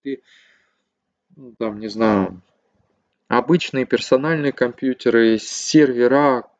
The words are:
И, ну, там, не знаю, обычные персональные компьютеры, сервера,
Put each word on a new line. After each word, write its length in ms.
И, 180
ну, 220
там, 220
не 80
знаю, 560
обычные 600
персональные 640
компьютеры, 880
сервера, 1080